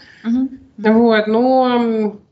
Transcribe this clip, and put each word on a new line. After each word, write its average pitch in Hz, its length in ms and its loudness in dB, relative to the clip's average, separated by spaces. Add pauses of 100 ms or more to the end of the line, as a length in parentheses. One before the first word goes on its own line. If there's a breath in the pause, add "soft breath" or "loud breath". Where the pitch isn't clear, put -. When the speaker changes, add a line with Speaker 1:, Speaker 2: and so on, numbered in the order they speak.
(220 loud breath)
Speaker 1:
Мгм. 254 280 -2 (280)
Speaker 2:
Вот, 220 480 2
но, 254 400 2 (160)
м, 220 380 -4 (120)